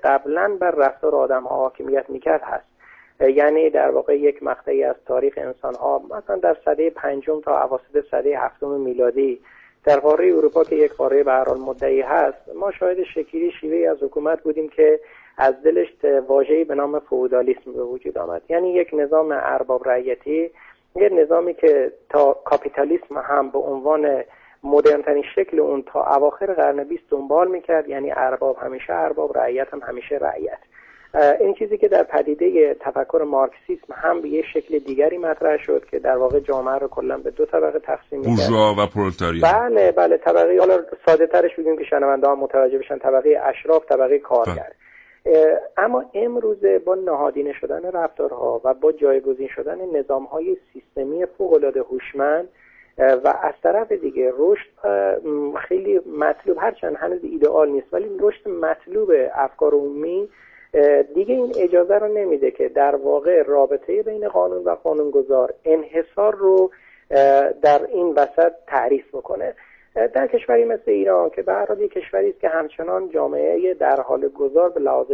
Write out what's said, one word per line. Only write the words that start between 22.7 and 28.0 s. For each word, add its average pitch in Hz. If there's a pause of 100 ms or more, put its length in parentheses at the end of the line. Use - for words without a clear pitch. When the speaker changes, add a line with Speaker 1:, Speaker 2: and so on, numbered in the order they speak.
Speaker 1:
هم 139
به 135
عنوان 143 (400)
مدرن‌ترین 147 (120)
شکل 180
اون 143 (100)
تا 143 (120)
اواخر 147
قرن 143
بیست 147
دنبال 147
می‌کرد، 165
یعنی 139